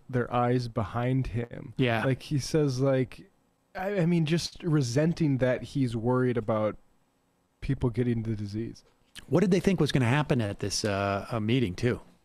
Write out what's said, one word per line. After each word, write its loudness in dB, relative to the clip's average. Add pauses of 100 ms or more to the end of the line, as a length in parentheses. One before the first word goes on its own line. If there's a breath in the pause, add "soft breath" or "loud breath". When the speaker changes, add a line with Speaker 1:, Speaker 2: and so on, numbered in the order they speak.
Speaker 1:
their -2
eyes 2
behind -2
him. -8
Speaker 2:
Yeah. 2
Speaker 1:
Like, 0
he -4
says, 0
like, 0 (440)
I, -2
I 4
mean, 2
just -4
resenting 2
that 0
he's -2
worried 2
about 0 (840)
people -2
getting 0
the -4
disease. -8 (440)
Speaker 2:
What 4
did 4
they 4
think 2
was 2
gonna 4
happen 2
at -2
this, -4
uh, 0
uh, -4
meeting, 0
too? 0 (260)